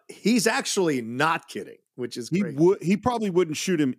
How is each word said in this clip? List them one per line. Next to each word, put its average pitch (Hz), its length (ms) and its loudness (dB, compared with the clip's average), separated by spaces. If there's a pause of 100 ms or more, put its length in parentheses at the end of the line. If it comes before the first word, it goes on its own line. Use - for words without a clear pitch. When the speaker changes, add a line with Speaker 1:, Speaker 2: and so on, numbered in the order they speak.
Speaker 1:
he's 214 400 2
actually 190 540 0
not 143 480 -2
kidding, - 300 -12 (160)
which 123 200 -8
is 117 140 -10
Speaker 2:
He 170 120 0
Speaker 1:
great. 127 140 -6
Speaker 2:
would, 170 280 4
he 180 120 2
probably 233 360 -2
wouldn't 165 260 0
shoot 175 240 0
him 127 160 0